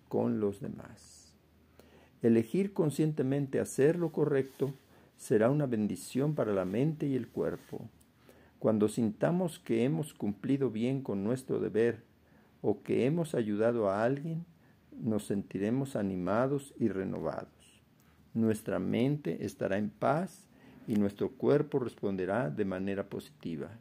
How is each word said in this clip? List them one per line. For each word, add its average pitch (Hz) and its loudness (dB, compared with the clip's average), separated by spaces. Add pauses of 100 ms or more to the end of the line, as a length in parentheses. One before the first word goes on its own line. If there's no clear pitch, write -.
con 117 0
los 101 -2
demás. - -14 (840)
Elegir 120 4
conscientemente 143 0
hacer 135 4
lo 165 -2
correcto 139 0 (420)
será 113 4
una 147 2
bendición 120 -2
para 120 0
la 95 2
mente 139 0
y 139 0
el - -4
cuerpo. - -6 (680)
Cuando 107 4
sintamos 147 0
que 113 2
hemos 151 -2
cumplido 123 0
bien 120 0
con 101 -2
nuestro 117 -2
deber 107 2 (580)
o 104 0
que 107 2
hemos 160 0
ayudado 110 2
a 101 2
alguien, 160 -2 (480)
nos 110 -2
sentiremos 110 -2
animados 107 0
y 120 2
renovados. 95 -6 (520)
Nuestra 107 0
mente 113 -2
estará 95 -2
en 107 -2
paz 147 -2 (400)
y 120 -2
nuestro 101 0
cuerpo 147 2
responderá 104 -2
de 107 -2
manera 95 -4
positiva. 82 -8 (100)